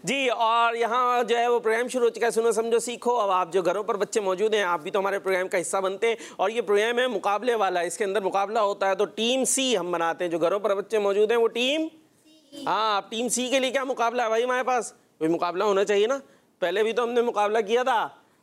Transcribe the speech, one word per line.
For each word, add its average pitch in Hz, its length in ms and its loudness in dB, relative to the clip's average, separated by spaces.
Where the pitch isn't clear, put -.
जी, 262 240 0
और 233 480 2
यहाँ 240 480 0
जो 220 120 0
है 240 140 2
वो 240 100 2
program 226 280 0
शुरू 240 180 0
हो 233 40 2
चुका 220 160 -2
है, 240 40 2
सुनो, 226 220 2
समझो, 226 260 0
सीखो। 240 320 -4
अब 226 200 2
आप 180 220 0
जो 185 100 2
घरों 180 220 0
पर 220 120 -2
बच्चे 208 240 -2
मौजूद 202 340 0
हैं, 208 100 2
आप 175 160 0
भी 165 100 -10
तो 202 80 -2
हमारे 196 200 0
program 185 300 -2
का 196 100 -2
हिस्सा 180 220 -2
बनते 190 260 -2
हैं, 226 100 0
और 190 100 0
ये 226 120 -2
program 208 360 2
है 254 100 2
मुकाबले 208 460 -2
वाला, 190 280 0
इसके 175 220 -4
अंदर 196 180 0
मुकाबला 196 380 0
होता 202 280 0
है। 190 60 2
तो 196 100 0
team 233 400 0
सी 262 300 0
हम 175 180 -2
बनाते 165 320 -2
हैं, 175 60 -2
जो 165 80 -2
घरों 170 220 0
पर 202 140 0
बच्चे 202 240 -2
मौजूद 202 320 2
हैं 233 80 2
वो 233 80 4
टीम, 269 440 -2
हाँ, 202 340 0
अब - 80 -18
team 226 180 -2
सी 247 200 -2
के 254 100 2
लिए 254 120 0
क्या 262 140 -2
मुकाबला 247 380 -2
है 220 80 -2
भाई 220 120 2
हमारे 254 200 0
पास? 240 320 -2
कोई 160 100 0
मुकाबला 175 360 0
होना 202 200 2
चाहिए 202 220 2
ना, 269 140 -2
पहले 185 240 0
भी 226 80 0
तो 233 100 0
हमने 233 200 0
मुकाबला 208 380 0
किया 226 240 0
था, 220 300 0